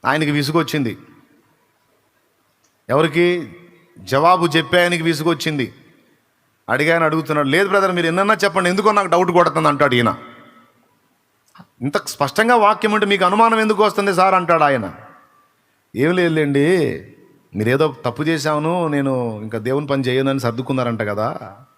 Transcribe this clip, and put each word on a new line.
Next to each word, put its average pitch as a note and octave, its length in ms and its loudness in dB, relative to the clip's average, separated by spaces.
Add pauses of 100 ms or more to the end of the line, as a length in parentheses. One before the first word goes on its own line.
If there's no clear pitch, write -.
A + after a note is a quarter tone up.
ఆయనకి D3 260 0
విసుగొచ్చింది. D3 640 0 (1900)
ఎవరికి? D#3+ 640 0 (460)
జవాబు D#3+ 460 2
చెప్పే E3 360 2
ఆయనకి F3 200 0
విసుగొచ్చింది. D#3 720 -2 (960)
అడిగాయని D#3+ 360 0
అడుగుతున్నాడు. D3+ 420 -2
"లేదు F3+ 220 0
బ్రదర్, F#3+ 220 0
మీరు F3 160 -2
ఎన్నన్నా F#3+ 260 0
చెప్పండి, F#3+ 360 0
ఎందుకో F#3+ 220 2
నాకు G3+ 160 0
డౌట్ F3 240 2
కొడుతుంది" D#3+ 360 2
అంటాడు C#3+ 280 2
ఈయన. A#2 200 2 (1700)
ఇంత C#3 160 -4
స్పష్టంగా A3 580 0
వాక్యం G#3+ 360 2
ఉంటే G#3 140 0
మీకు G3 200 0
అనుమానం A3 340 4
ఎందుకు G#3+ 240 2
వస్తుంది G3+ 320 0
సార్ F#3+ 200 4
అంటాడు E3+ 280 2
ఆయన. A#2+ 300 0 (1040)
"ఏం D3 160 0
లేదులేండి, D#3 960 0 (480)
మీరేదో B2+ 400 0 (100)
తప్పు B2 180 -4
చేశాను, D#3 640 -2
నేను C3 540 -4
ఇంకా A2 160 -8
దేవుని C3 300 -4
పని C#3 160 -2
చేయను" C3 260 0
అని C#3 100 -2
సర్దుకున్నారంట A#2+ 640 -4
కదా. G#2 540 -6 (220)